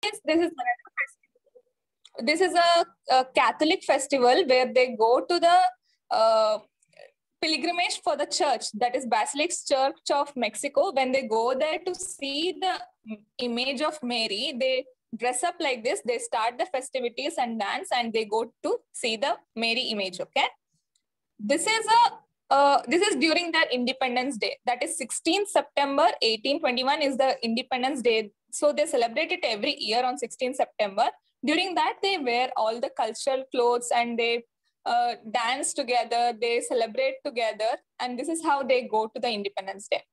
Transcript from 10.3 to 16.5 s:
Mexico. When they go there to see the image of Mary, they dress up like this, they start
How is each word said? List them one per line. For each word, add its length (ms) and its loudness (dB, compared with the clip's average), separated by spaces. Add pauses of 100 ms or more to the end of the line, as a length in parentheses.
Mexico. 560 -2
When 200 0
they 140 0
go 280 0
there 320 -2
to 80 -4
see 680 -6
the 560 -6 (220)
image 440 -4
of 200 -4
Mary, 560 -4
they 260 0 (320)
dress 280 -2
up 160 -2
like 240 -2
this, 200 -2
they 140 -2
start 400 -2